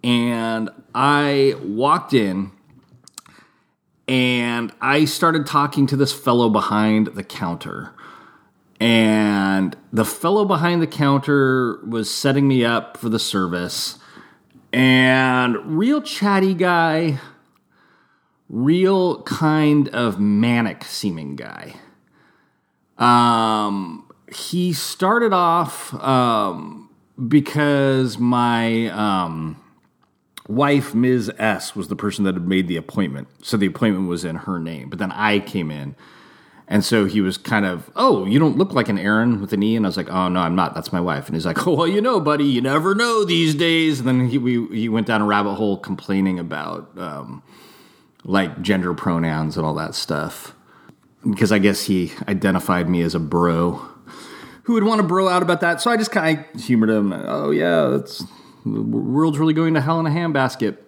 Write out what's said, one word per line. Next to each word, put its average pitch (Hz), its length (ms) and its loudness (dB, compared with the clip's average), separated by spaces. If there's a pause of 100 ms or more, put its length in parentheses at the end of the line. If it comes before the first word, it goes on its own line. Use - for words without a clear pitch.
and 117 680 -2 (260)
I 139 640 2
walked 135 520 0
in, 98 380 0 (1600)
and 120 640 0 (100)
I 147 240 2
started 160 400 0
talking 143 400 0
to 139 100 0
this 139 160 2
fellow 120 380 2
behind 107 640 2
the 98 100 -10
counter. - 680 -10 (880)
And 104 1000 2 (160)
the 110 120 2
fellow 202 400 0
behind 175 360 2
the 156 60 0
counter 135 1000 0
was 110 240 -4
setting 139 380 2
me 127 180 4
up 117 320 -2
for 120 100 -8
the 110 120 0
service. 90 800 -4 (760)
And 127 840 4 (200)
real 269 240 2
chatty 190 540 0
guy, 165 640 0 (1300)
real 180 760 2
kind 151 680 2
of 110 300 -2
manic 107 680 2
seeming 80 500 -8
guy. 50 400 -16 (1200)
Um, 110 1120 2 (240)
he 180 400 -2
started 214 600 0
off, 170 600 0
um, 113 960 0 (380)
because 139 880 2
my, 117 720 0
um, 85 680 -4 (880)
wife, 139 480 2
Miz 120 420 2
S, 107 380 -2
was 92 140 -8
the 98 60 -4
person 101 280 -4
that 95 100 0
had 87 140 -4
made 92 200 2
the 87 80 -4
appointment. 80 520 -6 (160)
So - 120 -4
the 101 120 2
appointment 95 420 -2
was 85 160 -4
in 82 100 -6
her 90 220 -6
name. 80 320 -8
But 87 80 -10
then 92 140 -4
I 104 260 2
came 95 320 -4
in. 71 260 -10 (720)
And 104 160 2
so 107 220 2
he 107 160 0
was 95 160 0
kind 104 300 0
of, 90 280 -8
"Oh, 175 300 2
you 113 140 4
don't 156 180 4
look 190 160 0
like 117 160 0
an 101 80 -2
Aaron 107 440 2
with 98 120 -4
an 98 80 0
E." 110 140 2
And 107 100 0
I 92 40 0
was 90 80 -4
like, 90 120 -6
"Oh, 92 180 0
no, 90 120 0
I'm 85 160 0
not. 87 180 0
That's - 180 -10
my 87 100 -2
wife." 76 260 -4
And - 80 -6
he's 82 100 -4
like, 85 220 -2
"Oh, 165 80 2
well, 156 120 2
you 202 140 0
know, 233 180 0
buddy, 147 260 0
you 123 160 2
never 160 340 0
know 226 280 2
these 165 300 2
days." 160 460 0
And 123 80 -2
then 127 200 2
he, 131 120 0
we, 120 280 0
he 113 220 -4
went 110 160 0
down 110 160 2
a 104 40 2
rabbit 104 280 0
hole 101 240 0
complaining 95 600 -2
about, 85 580 -10
um, 71 460 -12 (800)
like, 95 380 -2
gender 90 340 0
pronouns 78 600 -2
and 80 100 -2
all 78 100 -2
that 78 180 -8
stuff. - 600 -8 (720)
Because 101 240 2
I 107 80 4
guess 98 240 2
he 90 280 0 (160)
identified 90 600 0
me 87 140 2
as 82 100 -2
a 87 60 -2
bro 85 680 0 (800)
who 240 100 -2
would 220 100 2
wanna 214 200 2
bro 185 240 2
out 180 160 2
about 170 180 0
that. 175 180 0
So 240 120 0
I 233 60 2
just 220 140 -2
kinda 160 320 0 (140)
humored 113 320 2
him. 104 240 2
"Oh, 73 380 -4
yeah, 80 340 2
that's, 69 380 -2 (420)
the 110 160 -4
world's 127 580 0
really 160 140 2
going 160 200 2
to 151 80 2
hell 165 200 0
in 165 40 -2
a 147 60 0
handbasket." 143 680 0 (100)